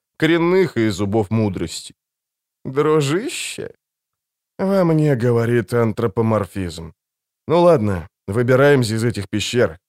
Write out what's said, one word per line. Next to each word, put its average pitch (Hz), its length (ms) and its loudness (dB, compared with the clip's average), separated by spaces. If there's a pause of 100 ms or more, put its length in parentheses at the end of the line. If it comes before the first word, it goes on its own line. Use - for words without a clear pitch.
(180)
коренных 170 600 2
и 110 120 2
зубов 101 420 -2
мудрости. 98 640 -4 (680)
«Дружище?» 151 1080 -2 (880)
Во 190 260 2
мне 151 300 2
говорит 117 580 0
антропоморфизм. 104 1200 -2 (540)
Ну 165 140 2
ладно, 107 460 2 (200)
выбираемся 123 680 2
из 110 80 -4
этих 107 260 -4
пещер, 104 600 -2